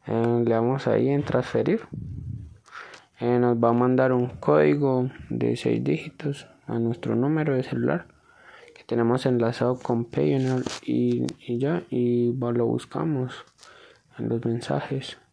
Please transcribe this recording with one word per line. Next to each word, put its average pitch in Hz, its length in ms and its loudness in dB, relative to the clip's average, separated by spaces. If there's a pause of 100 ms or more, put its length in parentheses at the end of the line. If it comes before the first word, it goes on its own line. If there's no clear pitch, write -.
Eh, 117 400 0
le 117 40 2
damos 120 360 2
ahí 117 240 4
en 143 140 2
transferir. 127 580 0 (1400)
Eh, 120 180 2
nos 120 240 4
va 120 60 6
a 117 60 4
mandar 127 400 4
un 123 140 0
código 143 840 2 (180)
de 117 280 0
seis 117 280 0
dígitos 147 640 -4 (180)
a 117 120 -4
nuestro 117 380 -2
número 143 380 0
de 127 80 0
celular 131 440 -2 (680)
que - 80 -20
tenemos 117 420 2
enlazado 123 540 2
con 117 260 -2
Payoneer 131 580 0 (200)
y, 123 440 0 (200)
y 120 120 -4
ya, 160 320 -2
y 120 420 2
bueno, 120 260 -2
lo 117 80 2
buscamos 127 800 -4 (720)
en 113 100 -4
los 117 160 -2
mensajes. 135 720 -4 (160)